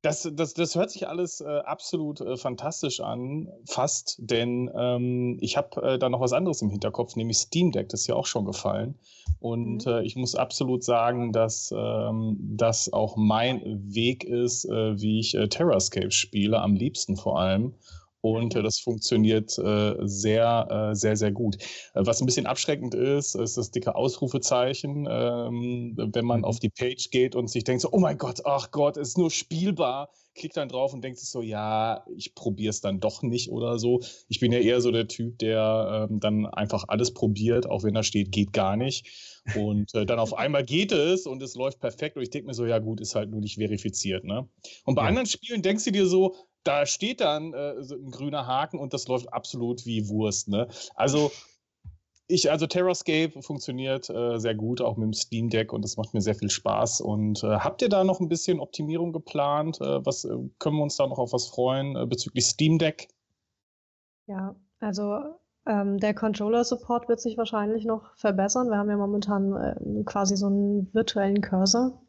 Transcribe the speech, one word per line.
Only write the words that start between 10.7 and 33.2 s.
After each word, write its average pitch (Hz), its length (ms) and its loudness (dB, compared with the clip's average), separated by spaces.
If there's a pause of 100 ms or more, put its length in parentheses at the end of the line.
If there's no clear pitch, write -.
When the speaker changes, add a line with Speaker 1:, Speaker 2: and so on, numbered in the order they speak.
Speaker 1:
sagen, 120 500 2
dass, 110 420 0
ähm, 110 640 0
das 107 540 0
auch 107 240 0
mein 110 440 4 (320)
Weg 120 300 2
ist, 120 420 0
äh, 107 360 0
wie 107 180 2
ich, 110 160 -2
äh, 107 140 2
Terrascape 113 600 2
spiele, 107 500 2
am 101 140 4
liebsten 101 420 -2
vor 82 220 -2
allem. 95 340 2 (460)
Und, 113 360 0
Speaker 2:
Mhm. 117 40 2
Speaker 1:
äh, 101 40 0
das 110 160 0
funktioniert, 110 800 2
äh, 104 400 2
sehr, 107 920 2
äh, 104 40 0
sehr, 107 200 2
sehr 104 160 2
gut. 104 260 0 (360)
Äh, 98 100 2
was 117 160 2
ein 131 60 2
bisschen 127 220 2
abschreckend 127 480 -2
ist, 139 400 2
ist 117 220 -2
das - 120 -2
dicke - 260 -2
Ausrufezeichen. 131 1120 0
Ähm, 120 880 -2
wenn 113 300 0
man 117 140 4
Speaker 3:
Mhm. 113 60 0
Speaker 1:
auf 113 140 -2
die 113 100 0
Page - 420 -4
geht 127 240 4
und 123 120 0
sich 117 160 -4
denkt 127 200 0
so, - 80 -2
„Oh 208 80 6
mein 147 180 4
Gott, 123 280 -6
ach 139 260 0
Gott, 147 260 2
es 139 120 -4
ist - 100 -2
nur 165 100 4
spielbar“, 156 800 0 (240)
klickt - 240 -8
dann 143 100 -2
drauf 131 280 0
und 123 80 -8
denkt 127 160 -8
sich - 100 -10
so, 123 140 -6
„Ja, 110 640 0 (120)
ich - 160 -12
probier's 104 480 -2
dann 98 180 -2
doch 107 220 -2